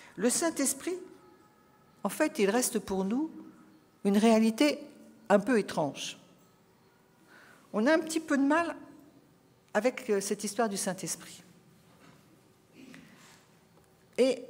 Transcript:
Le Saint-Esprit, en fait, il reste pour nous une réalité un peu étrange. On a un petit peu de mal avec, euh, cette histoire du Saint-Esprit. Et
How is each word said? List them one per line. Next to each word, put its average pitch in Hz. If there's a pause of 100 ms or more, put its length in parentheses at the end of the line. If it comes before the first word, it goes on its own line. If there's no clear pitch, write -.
(160)
Le 202
Saint-Esprit, 320 (1080)
en 202
fait, 311
il 196
reste 240
pour 190
nous 254 (720)
une 202
réalité 220 (500)
un 202
peu 233
étrange. - (1500)
On 214
a 311
un 320
petit 320
peu 302
de 277
mal 311 (1000)
avec, 247
euh, 196
cette 202
histoire 220
du 202
Saint-Esprit. - (2750)
Et 254